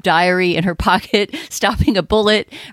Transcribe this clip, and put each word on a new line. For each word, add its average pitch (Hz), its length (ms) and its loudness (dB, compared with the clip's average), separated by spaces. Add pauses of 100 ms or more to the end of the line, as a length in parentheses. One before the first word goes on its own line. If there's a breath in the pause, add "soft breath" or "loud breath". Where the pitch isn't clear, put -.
diary 180 540 2
in 165 80 0
her 180 120 -2
<laughs> - 140 -2
pocket 202 460 0 (140 loud breath)
stopping 208 460 -2
a 190 80 0
bullet, 214 480 0 (220 loud breath)